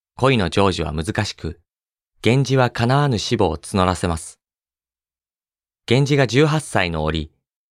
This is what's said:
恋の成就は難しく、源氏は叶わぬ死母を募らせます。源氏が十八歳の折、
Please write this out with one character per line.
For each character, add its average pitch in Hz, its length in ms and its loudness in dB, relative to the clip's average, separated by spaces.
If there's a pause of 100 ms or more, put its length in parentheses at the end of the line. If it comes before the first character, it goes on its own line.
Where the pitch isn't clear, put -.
(160)
恋 131 220 2
の 92 120 0
成 98 180 0
就 85 160 -2
は 78 100 -6
難 85 320 -4
し - 80 -10
く、 - 260 -12 (640)
源 123 280 2
氏 135 60 2
は 123 120 2
叶 120 280 0
わ 143 120 2
ぬ 117 80 -2
死 110 200 -4
母 101 80 2
を 78 120 -2
募 - 280 -2
ら 92 100 0
せ 92 120 -4
ま 82 100 -2
す。 - 220 -16 (1500)
源 135 220 4
氏 151 40 2
が 135 120 2
十 127 180 4
八 156 160 0
歳 92 300 -2
の 78 120 -2
折、 78 280 -4 (400)